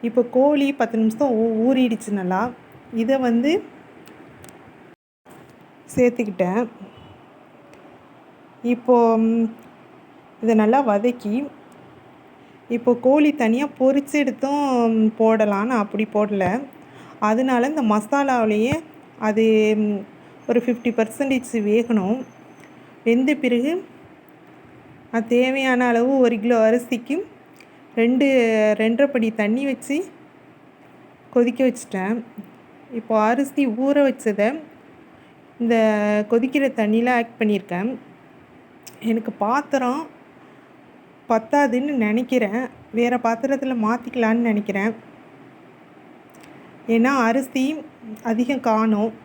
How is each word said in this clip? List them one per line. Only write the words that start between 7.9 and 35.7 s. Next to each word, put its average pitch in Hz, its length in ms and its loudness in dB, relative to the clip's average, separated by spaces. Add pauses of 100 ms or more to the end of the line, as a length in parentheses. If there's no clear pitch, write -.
இப்போ, 240 540 4
ம், 226 280 2 (960)
இதை 220 140 2
நல்லா 220 320 4
வதக்கி, 233 640 -2 (1200)
இப்போ 240 320 0
கோழி 294 340 4
தனியா 247 320 0 (120)
பொரிச்சு 277 440 2
எடுத்தும் 247 920 0
போடலாம். 214 500 2
நான் 233 180 0
அப்படி 208 280 -4
போடல, 202 480 0 (580)
அதனால 240 480 0
இந்த 302 140 -4
மசாலாவிலேயே 233 1000 0 (380)
அது, 214 260 0 (320)
ம், 208 240 -2 (460)
ஒரு 240 180 2
ஃபிஃப்டி 240 340 -2
பர்சன்டேஜ் 254 540 -2 (160)
வேகணும். 226 500 0 (840)
வெந்த 254 300 2 (120)
பிறகு 254 520 -2 (1120)
அது 226 160 -4
தேவையான 254 600 2
அளவு 247 300 2
ஒரு 233 220 4
கிலோ 233 260 2
அரிசிக்கு 240 500 0 (800)
ரெண்டு, 247 300 2 (520)
ரெண்டரை 233 300 2
படி 233 240 0
தண்ணி 220 340 -2
வச்சு 277 300 -4 (1400)
கொதிக்க 240 340 2
வச்சுட்டேன். 226 560 -4 (760)
இப்போ 226 160 -6 (160)
அரிசி 277 380 0
ஊற 262 280 0 (140)
வச்சதை 226 500 -2 (1000)
இந்த 233 160 0 (560)